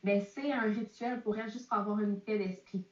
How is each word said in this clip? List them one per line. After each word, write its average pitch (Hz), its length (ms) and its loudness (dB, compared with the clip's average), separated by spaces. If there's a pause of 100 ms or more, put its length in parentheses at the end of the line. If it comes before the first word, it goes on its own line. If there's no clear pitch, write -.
ben, 202 180 4 (120)
c'est 277 180 -2
un 254 100 2
rituel 220 600 0
pour 208 160 0
elle, 220 140 -4
juste 247 180 -10
pour 226 80 2
avoir 208 220 0
une 202 200 2
paix 214 180 -2
d'esprit. 190 540 -4